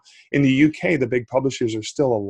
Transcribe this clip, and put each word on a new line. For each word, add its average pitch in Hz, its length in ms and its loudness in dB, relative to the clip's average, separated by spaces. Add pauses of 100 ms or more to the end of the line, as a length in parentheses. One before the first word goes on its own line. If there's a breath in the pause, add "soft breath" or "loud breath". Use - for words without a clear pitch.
(320 soft breath)
in 143 120 2
the 135 80 4
U 147 180 4
K, 170 280 -2
the 127 100 -2
big 123 200 -4
publishers 123 480 -2
are 107 80 -6
still 131 300 -2
a 104 160 -2